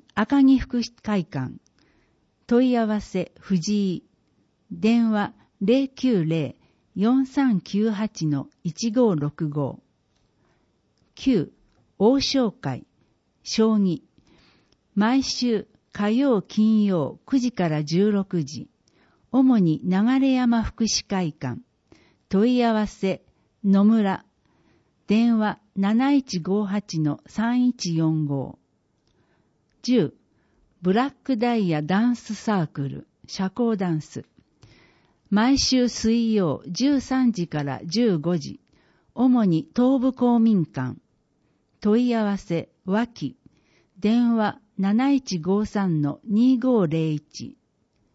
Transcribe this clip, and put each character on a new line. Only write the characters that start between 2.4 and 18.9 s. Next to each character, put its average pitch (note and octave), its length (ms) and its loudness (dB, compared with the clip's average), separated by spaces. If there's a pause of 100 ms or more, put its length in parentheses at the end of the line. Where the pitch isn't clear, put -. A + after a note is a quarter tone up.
問 B3 240 2
い B3 80 2
合 A3+ 80 0
わ G#3 160 -2
せ、 - 380 -6
藤 F#3+ 560 -2
井。 - 80 -12 (640)
電 A3 420 0
話、 G#3 220 -2 (280)
零 B3+ 260 2
九 A3 380 -2
零 D#3 300 -4 (380)
四 B3 320 2
三 C4 360 0
九 G#3+ 280 -2
八 G#3 380 -6
の C#3+ 220 -4 (140)
一 G#3+ 280 -6
五 A3 240 2
六 D3 340 -4
五。 C#3+ 320 -6 (1300)
九、 G#3+ 360 0 (460)
王 B3 220 4
将 B3+ 320 0
会。 B2+ 340 -10 (580)
将 A3 340 0
棋。 F#3 240 0 (920)
毎 A#3 300 2
週 A#3 440 -2 (260)
火 G#3 180 -2
曜、 B3 300 2
金 G#3+ 420 2
曜、 E3+ 420 -2
九 C4+ 140 0
時 A#3+ 120 -2
か F3 180 -2
ら D3+ 140 -2
十 F3+ 280 2
六 F#3+ 320 -2
時。 C3+ 260 -12 (640)